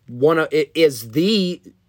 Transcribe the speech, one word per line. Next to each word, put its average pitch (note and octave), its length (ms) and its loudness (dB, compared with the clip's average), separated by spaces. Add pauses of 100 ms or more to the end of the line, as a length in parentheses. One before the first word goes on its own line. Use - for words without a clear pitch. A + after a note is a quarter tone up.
one C#3 320 0
of, D#3 140 -2
i-, D3+ 220 -2
is B2 380 0
the, F3+ 500 0 (260)